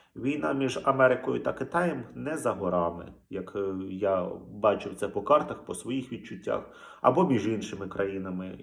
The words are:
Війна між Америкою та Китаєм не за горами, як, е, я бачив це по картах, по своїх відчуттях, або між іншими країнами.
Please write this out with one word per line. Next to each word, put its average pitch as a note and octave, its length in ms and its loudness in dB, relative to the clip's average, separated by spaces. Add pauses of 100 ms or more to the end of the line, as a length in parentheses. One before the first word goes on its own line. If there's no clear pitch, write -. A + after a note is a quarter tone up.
(160)
Війна D3 360 0
між C3+ 320 0
Америкою B2+ 580 4
та - 100 0
Китаєм D#3+ 520 -2 (100)
не C#3 220 -4
за B2+ 160 0
горами, F2 600 0 (180)
як, F#2 260 -8
е, G2 180 -2 (160)
я F#2+ 400 2 (200)
бачив G#2 440 2
це G2+ 140 -4
по G2+ 140 -4
картах, - 420 2
по - 100 -10
своїх B2+ 380 -6
відчуттях, - 580 -6 (320)
або C3 240 6
між A2+ 200 2
іншими G2 420 -4
країнами. F#2+ 760 -4